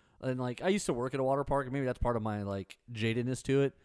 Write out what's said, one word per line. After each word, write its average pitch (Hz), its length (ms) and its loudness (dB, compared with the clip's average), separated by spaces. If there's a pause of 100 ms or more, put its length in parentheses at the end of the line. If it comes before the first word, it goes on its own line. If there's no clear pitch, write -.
(200)
And, 127 200 -2
like, 123 220 -4
I 175 60 0
used 202 180 2
to 170 60 0
work 127 220 -2
at 135 60 0
a - 20 4
water 135 220 2
park, 139 220 0
and 123 60 -6
maybe 139 140 -2
that's 123 120 -2
part 120 180 2
of 110 60 0
my, 104 200 -2
like, 98 360 -6 (140)
jadedness 117 520 0
to 139 180 4
it, 139 120 2 (100)